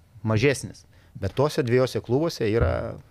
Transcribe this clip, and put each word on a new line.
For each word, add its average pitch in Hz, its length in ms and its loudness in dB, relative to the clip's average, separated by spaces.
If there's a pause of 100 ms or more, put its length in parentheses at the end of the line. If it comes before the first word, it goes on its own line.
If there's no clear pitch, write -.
(240)
mažesnis. 110 640 0 (340)
Bet 98 160 -6
tose 147 280 2
dviejose 123 360 2
klubuose 135 480 -2
yra 113 480 0 (160)